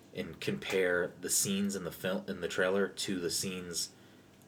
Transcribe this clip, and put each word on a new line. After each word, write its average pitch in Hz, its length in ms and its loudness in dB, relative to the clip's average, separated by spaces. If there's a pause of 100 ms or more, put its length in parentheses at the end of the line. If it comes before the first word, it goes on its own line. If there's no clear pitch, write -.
(160)
and 82 240 -6
compare 90 720 2 (100)
the 92 80 -4
scenes 98 460 2
in 92 100 -4
the 78 60 -2
fil-, 98 360 -2
in 90 140 -4
the 85 60 -2
trailer 95 400 4
to - 320 -2
the 85 120 0
scenes 87 580 -2 (580)